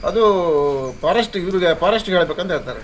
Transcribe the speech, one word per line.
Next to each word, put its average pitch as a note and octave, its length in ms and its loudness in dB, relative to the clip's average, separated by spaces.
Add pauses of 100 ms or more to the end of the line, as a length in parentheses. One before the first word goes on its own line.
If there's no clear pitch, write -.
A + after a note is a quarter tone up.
ಅದು A3 140 2 (800)
ಫಾರೆಸ್ಟ್, G#3 420 0
ಇವ್ರಿಗೆ F3+ 260 2 (120)
ಫಾರೆಸ್ಟ್ಗೆ G#3 360 0
ಹೇಳ್ಬೇಕಂತ E3+ 380 -2
ಹೇಳ್ತಾರೆ. A#2+ 260 -8